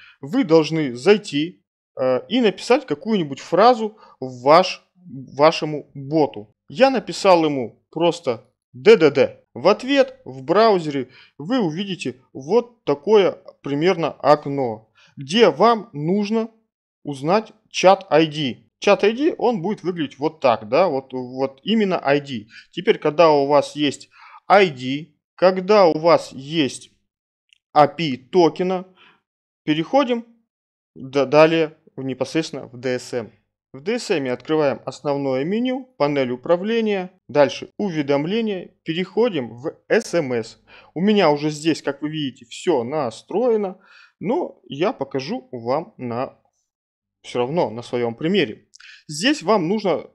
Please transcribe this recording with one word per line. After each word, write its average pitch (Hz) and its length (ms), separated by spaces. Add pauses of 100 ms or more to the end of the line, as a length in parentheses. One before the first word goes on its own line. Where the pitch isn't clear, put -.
(220)
вы 196 240
должны 156 500
зайти, 165 720 (340)
э, 127 300
и 220 100
написать 240 460
какую-нибудь 175 560
фразу 226 560 (240)
в 127 220
ваш, 160 460 (460)
вашему 156 580
боту. 139 600 (140)
Я 220 200
написал 180 540
ему 135 480
просто 156 540 (260)
Д 143 240
Д 160 160
Д. 131 260 (160)
В 120 140
ответ 262 560
в 131 200
браузере 165 640 (280)
вы 208 220
увидите 175 640 (100)
вот 190 540
такое 175 520 (240)
примерно 156 520
окно, 139 800 (240)
где 175 320
вам 202 420
нужно 202 580 (540)
узнать 151 480 (180)
чат 190 400
I 160 180
D. 147 420 (100)
Чат 196 240
I 208 80
D, 277 260
он 220 240
будет 190 220
выглядеть 165 360
вот 156 200
так, 110 300
да, 160 180
вот, 131 240
вот 127 520
именно 196 380
I 143 200
D. 131 260 (240)
Теперь, 190 260
когда 156 340
у 143 140
вас 143 300
есть 147 320 (400)
I 190 220
D, 135 460 (200)
когда 190 520
у 156 120
вас 156 320
есть 139 600 (800)
A 147 160
P 170 140
I 131 140 (140)
токена, 180 560 (800)
переходим 233 600 (680)
да-, 135 300
далее 156 500 (220)
в, 131 60
непосредственно 135 640
в 123 120
D 127 160
S 123 160
M. 113 220 (400)
В 131 80
D 185 120
S 240 180
M 139 180
открываем 139 560
основное 139 600
меню, 247 400 (120)
панель 143 340
управления, 190 800 (160)
дальше 139 480
уведомления, 175 1080
переходим 170 720
в 127 220 (100)
S 220 260
M 143 200
S. 113 260 (340)
У 151 60
меня 196 320
уже 147 180
здесь, 151 320
как 143 200
вы 151 80
видите, 143 380
все 147 360
настроено, 185 960 (400)
но 247 480
я 156 240
покажу 143 640
вам 127 420
на, 123 420 (840)
все - 180
равно 135 300
на 110 120
своем 117 340
примере. 156 520 (400)
Здесь 196 360
вам 185 240
нужно, 190 480